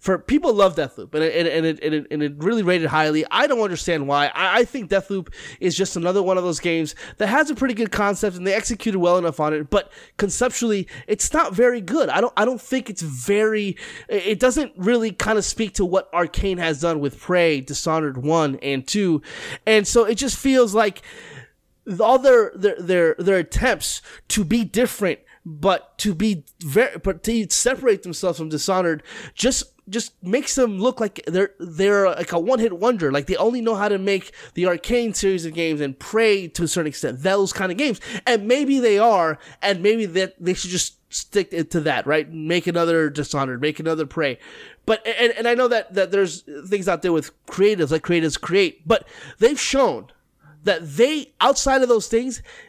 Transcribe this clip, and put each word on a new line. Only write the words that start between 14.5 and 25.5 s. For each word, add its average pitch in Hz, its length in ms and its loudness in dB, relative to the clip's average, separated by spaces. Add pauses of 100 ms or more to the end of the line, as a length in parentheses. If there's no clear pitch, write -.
really 220 360 2
kinda 214 300 0
speak - 320 -4
to 202 100 0
what 180 280 -2
Arcane 175 460 -2
has 160 220 -2
done 165 180 0
with 143 220 -4
Prey, 170 400 2
Dishonored 147 560 -2
one 147 400 2
and 139 320 -4
two, 180 340 0 (440)
and 214 200 4
so 233 180 4
it 214 120 2
just 262 200 -2
feels 254 380 4
like 214 280 0 (1000)
all 233 180 6
their, 254 360 6
their, 196 240 0
their, 175 400 2
their 190 180 2
attempts - 640 -2 (280)
to 220 140 0
be 220 220 0
different, 196 540 -2 (260)
but 165 540 -2